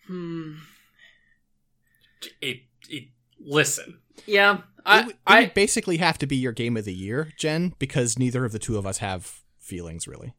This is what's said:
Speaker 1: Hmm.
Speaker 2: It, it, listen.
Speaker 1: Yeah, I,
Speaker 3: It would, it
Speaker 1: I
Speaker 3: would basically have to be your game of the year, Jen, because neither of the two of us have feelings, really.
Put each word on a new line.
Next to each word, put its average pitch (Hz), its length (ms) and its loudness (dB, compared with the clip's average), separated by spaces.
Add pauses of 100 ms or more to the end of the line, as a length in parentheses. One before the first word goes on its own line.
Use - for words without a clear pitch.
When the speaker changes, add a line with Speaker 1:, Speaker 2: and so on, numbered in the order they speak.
Speaker 1:
Hmm. 165 520 -10 (1800)
Speaker 2:
It, 127 200 -8 (280)
it, 139 200 -14 (320)
listen. - 580 -2 (260)
Speaker 1:
Yeah, 202 340 4 (260)
I, 214 160 8
Speaker 3:
It 233 60 -2
would, 226 100 -14
it - 100 -20
Speaker 1:
I 208 140 10
Speaker 3:
would 214 140 0
basically 202 420 2
have 165 220 2
to 147 100 -2
be 139 80 -2
your 127 160 -2
game 117 240 -2
of 107 80 -4
the 98 100 -6
year, 117 420 -6
Jen, 165 440 -2
because 123 360 -2
neither 127 280 0
of 110 80 -4
the 107 80 -8
two 110 180 -4
of 98 80 -4
us 95 120 -6
have 95 420 -8 (180)
feelings, 82 480 -12
really. - 320 -16